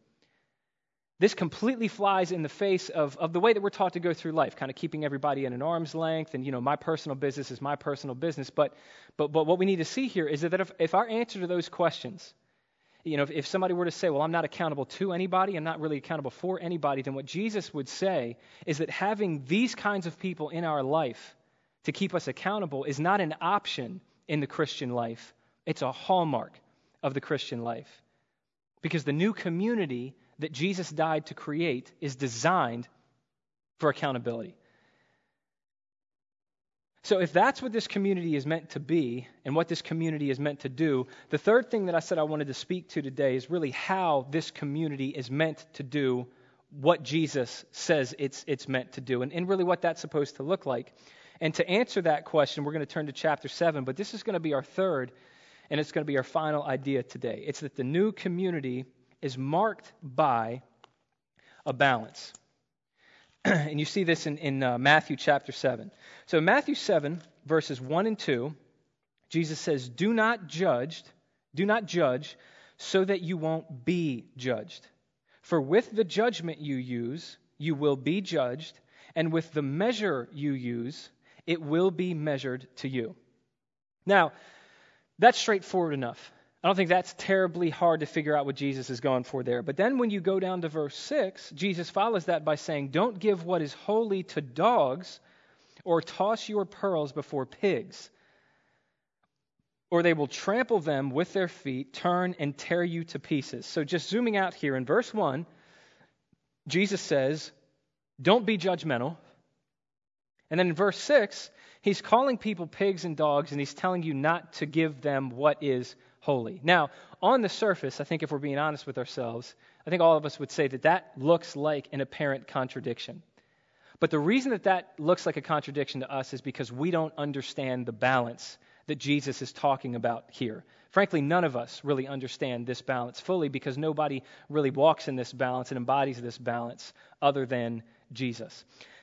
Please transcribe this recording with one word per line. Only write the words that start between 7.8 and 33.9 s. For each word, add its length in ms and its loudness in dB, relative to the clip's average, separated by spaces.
business. 340 -4
But, 240 2
but, 160 0
but 140 4
what 140 6
we 60 4
need 120 4
to 80 0
see 220 -2
here 200 0
is 140 -2
that 180 2
if, 200 -4
if 160 2
our 120 4
answer 320 -2
to 80 -4
those 220 0
questions, 640 -2
you 100 -2
know, 80 4
if, 80 -4
if 160 -4
somebody 260 0
were 120 0
to 60 -2
say, 180 0
"Well, 120 2
I'm 100 0
not 120 2
accountable 420 -2
to 280 -4
anybody, 420 0
I'm 80 -6
not 160 -4
really 180 -2
accountable 340 -6
for 280 -6
anybody," 440 -2
then 100 -6
what 120 -8
Jesus 480 -6
would 140 -6
say 500 -2
is 140 -2
that 100 -2
having 560 -2
these 300 2
kinds 320 -2
of 100 -10
people 320 -6
in 160 -4
our 180 0
life 520 -2
to 80 -4
keep 240 -2
us 120 -4
accountable 580 -4
is 140 -4
not 220 4
an 180 -2
option 640 -2
in 120 0
the 80 0
Christian 420 -4
life. 440 -4
It's 180 -4
a 80 0
hallmark 680 0
of 120 -2
the 80 -4
Christian 400 -4
life. 280 -6
Because 220 -2
the 100 -2
new 200 2
community 840 -2
that 120 -6
Jesus 380 -2
died 380 0
to 80 -12
create 560 -4
is 140 -6
designed 720 0
for 100 2
accountability. 640 -4